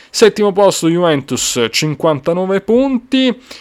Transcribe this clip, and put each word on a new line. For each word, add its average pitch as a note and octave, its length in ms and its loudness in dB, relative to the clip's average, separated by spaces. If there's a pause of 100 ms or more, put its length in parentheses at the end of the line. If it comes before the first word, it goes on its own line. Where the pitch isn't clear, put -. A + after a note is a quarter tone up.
settimo G#3 420 2
posto F#3 360 2
Juventus C#3+ 800 0
cinquantanove E3+ 920 -2
punti, C4 800 0 (220)